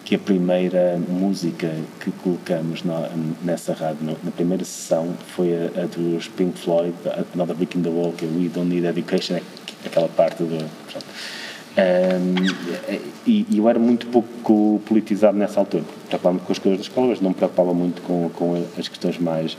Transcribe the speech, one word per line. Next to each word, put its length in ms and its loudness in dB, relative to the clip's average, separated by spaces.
que 120 0
a 40 0
primeira 880 2
música 680 -2
que 120 -4
colocamos 720 -2
na, 260 -2
nessa 320 -2
rádio, 320 -4
na, 80 -2
na 80 -4
primeira 340 0
sessão, 480 -2
foi 260 0
a, 300 -2
a 20 -2
dos 420 -2
Pink 320 -2
Floyd, 340 0
Another 220 -2
Brick 220 -2
in 60 2
the 60 0
Wall, 220 0
que 140 -6
é 20 -2
We 220 0
Don't 180 -2
Need 200 2
Education, 480 0
é 80 -4
aquela 240 0
parte 340 2
do, 140 -2
pronto. 140 -12
Ehm, 600 4
e, 240 4
e 80 4
eu 100 6
era 120 4
muito 280 4
pouco 800 4
politizado 500 4
nessa 240 2
altura, 240 0
preocupava-me 340 2
com 100 -4
as 80 0
coisas 200 2
da 40 -6
escola, 240 2
mas 140 2
não 80 4
me 60 2
preocupava 380 2
muito 300 0
com, 260 0
com 340 0
as 100 -6
questões 300 -4
mais 420 -2